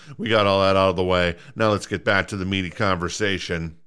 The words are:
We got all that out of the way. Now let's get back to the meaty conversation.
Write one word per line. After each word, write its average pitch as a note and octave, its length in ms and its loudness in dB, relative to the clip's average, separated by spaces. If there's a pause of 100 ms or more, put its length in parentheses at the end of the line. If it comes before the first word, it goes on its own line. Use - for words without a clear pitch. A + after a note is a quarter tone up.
(200)
We A2+ 100 -6
got G#2 200 4
all G2 140 2
that F#2+ 120 4
out F#2+ 160 4
of F2 60 -2
the F#2 80 0
way. F2+ 320 2 (180)
Now A2 160 2
let's G2+ 160 -2
get F#2+ 180 -6
back G2 240 2
to G#2+ 80 -8
the F#2 80 -6
meaty F#2 260 -2
conversation. F2 1040 -4 (100)